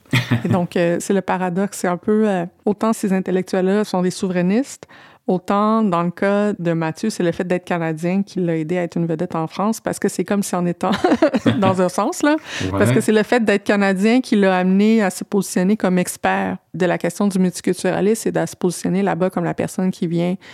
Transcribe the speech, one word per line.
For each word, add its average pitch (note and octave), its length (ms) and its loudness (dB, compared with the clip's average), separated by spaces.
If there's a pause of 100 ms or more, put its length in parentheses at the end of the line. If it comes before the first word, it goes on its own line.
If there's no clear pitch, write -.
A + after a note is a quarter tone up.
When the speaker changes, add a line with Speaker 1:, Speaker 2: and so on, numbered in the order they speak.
(440)
Speaker 1:
Et F#3 60 0
donc, F3 260 0
euh, F3 240 2
c'est - 140 -2
le F#3+ 80 0
paradoxe. F#3 580 -2
C'est - 80 -4
un F3+ 100 0
peu, G#3+ 320 2
euh, F3+ 160 0 (200)
autant A3 260 0
ces G3+ 220 -2
intellectuels-là F#3+ 720 0
sont F#3 160 -2
des F3+ 100 0
souverainistes, F#3 760 -2 (400)
autant G#3 580 0
dans E3+ 200 2
le F3 80 -2
cas G3+ 400 0
de E3+ 220 -2
Mathieu, E3 360 -2
c'est - 140 -2
le E3+ 80 2
fait F#3 140 -4
d'être F3+ 180 -2
Canadien E3+ 600 -2
qui F#3+ 180 -8
l'a E3+ 160 0
aidé D#3+ 200 -2
à F3+ 60 0
être F3 140 -6
une E3+ 80 0
vedette E3 300 -4
en D#3+ 120 -4
France, G#3 320 -2
parce F3+ 180 -4
que G3+ 120 0
c'est F#3 160 -4
comme G3+ 180 0
si - 100 -8
en F3 120 0
étant, F3 260 -2 (340)
<laughs> C4+ 340 2
dans F#3+ 220 2
un F3+ 60 4
sens, G#3+ 360 -2
là, D4 120 4 (260)
Speaker 2:
Ouais. F#2+ 100 -4
Speaker 1:
parce G2+ 200 4
que C3 80 4
c'est - 140 2
le G#3+ 100 4
fait A3+ 200 2
d'être G3+ 200 2
Canadien G3+ 560 2
qui B3+ 160 0
l'a F#3+ 220 4
amené G3+ 440 4
à F#3+ 80 2
se - 140 -6
positionner G3 540 0
comme F#3 200 2
expert F#3 600 -2 (160)
de F3 120 0
la E3+ 120 2
question F#3 320 -2
du F#3+ 100 0
multiculturalisme F#3 960 0
et - 20 -2
à E3 80 0
se - 120 -10
positionner F3+ 440 -2
là-bas F#3 280 0
comme F3 160 -2
la D#3 80 -2
personne F#3 380 -2
qui - 160 -4
vient E3+ 280 -2 (180)